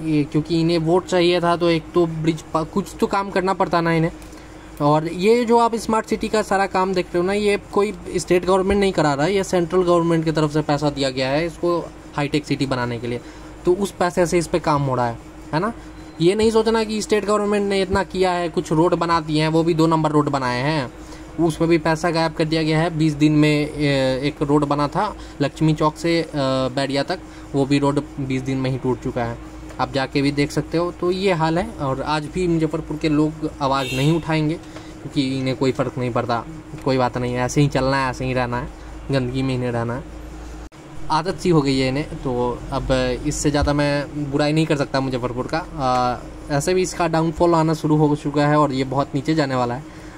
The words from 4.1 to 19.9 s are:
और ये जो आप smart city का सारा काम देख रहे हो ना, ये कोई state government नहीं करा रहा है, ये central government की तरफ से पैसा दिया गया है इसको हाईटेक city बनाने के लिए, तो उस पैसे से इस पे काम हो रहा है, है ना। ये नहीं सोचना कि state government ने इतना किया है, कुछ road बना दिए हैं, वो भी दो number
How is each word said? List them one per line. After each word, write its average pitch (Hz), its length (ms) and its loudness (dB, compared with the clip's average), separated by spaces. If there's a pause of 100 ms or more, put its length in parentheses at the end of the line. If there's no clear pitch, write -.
और 151 260 4
ये 214 380 2
जो 233 120 4
आप 233 180 4
smart 220 300 0
city - 220 -2
का 214 140 0
सारा 196 240 2
काम 190 280 0
देख 180 120 0
रहे 175 160 -2
हो 180 60 2
ना, 196 60 0
ये 208 260 2 (120)
कोई 208 220 2 (220)
state 175 300 2
government 190 340 4
नहीं 196 120 2
करा 151 220 2
रहा 139 120 0
है, 196 100 2
ये 190 80 2
central 180 400 2
government 170 420 4
की 165 60 0
तरफ 151 220 0
से 156 80 2
पैसा 147 280 0
दिया 139 200 -2
गया 131 200 -2
है 151 160 0
इसको 170 440 -2 (260)
हाईटेक 143 300 -2
city 139 200 -2
बनाने 123 340 -2
के 117 80 -8
लिए, 120 120 -4 (460)
तो 180 80 4
उस 196 180 -2
पैसे 180 340 2
से 175 120 2
इस 170 100 0
पे 170 120 0
काम 151 220 2
हो 131 140 0
रहा 123 120 2
है, 117 120 -6 (340)
है 156 60 0
ना। 220 140 -2 (480)
ये 180 140 4
नहीं 220 160 4
सोचना 220 320 2
कि 214 180 -4
state 208 240 0
government 208 440 2
ने 196 120 2
इतना 190 220 0
किया 185 280 0
है, 175 180 0
कुछ 160 220 -2
road 175 240 4
बना 170 240 2
दिए 156 220 0
हैं, 156 60 2
वो 160 160 2
भी 170 100 2
दो 160 140 4
number 160 240 2